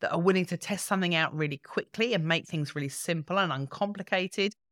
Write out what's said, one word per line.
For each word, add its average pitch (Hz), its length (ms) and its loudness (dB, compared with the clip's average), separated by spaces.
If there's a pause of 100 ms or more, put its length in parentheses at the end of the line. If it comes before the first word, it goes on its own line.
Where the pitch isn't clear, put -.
that - 100 0
are 170 80 0
willing 185 280 4
to 175 100 -4
test - 280 -4
something 185 300 2
out 160 180 2
really 151 240 0
quickly - 560 -2
and 165 120 2
make 165 200 2
things 151 300 -4
really 143 140 -2
simple 170 500 -2
and 185 100 2
uncomplicated, 190 1040 -2 (200)